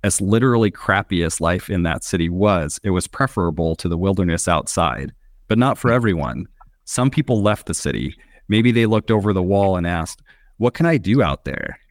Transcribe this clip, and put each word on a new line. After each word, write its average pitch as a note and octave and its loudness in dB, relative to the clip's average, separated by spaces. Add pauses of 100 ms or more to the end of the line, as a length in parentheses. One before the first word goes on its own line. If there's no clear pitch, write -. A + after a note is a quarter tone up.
As G2+ 0
literally A2+ 2
crappy F#2+ -2
as E2 -4
life F2 0
in F#2 -2
that E2 -2
city E2+ -2
was, F2+ 0
it G2 -2
was F2+ -2
preferable E2 -2
to - -6
the E2+ -2
wilderness F2+ 0
outside, D#2+ -2 (360)
but A2 2
not B2+ 2
for A#2+ 2
everyone. F2 0 (380)
Some B2+ -2
people B2+ 0
left G#2 0
the - -6
city. B1+ -4 (320)
Maybe A2+ 4
they A2+ 4
looked A2 0
over G#2 2
the F#2 0
wall G2 2
and F2 -2
asked, E2+ -4 (360)
'What A#2+ 0
can D#3+ 2
I E3 4
do G2+ 2
out C#2+ -2
there?' - -10 (120)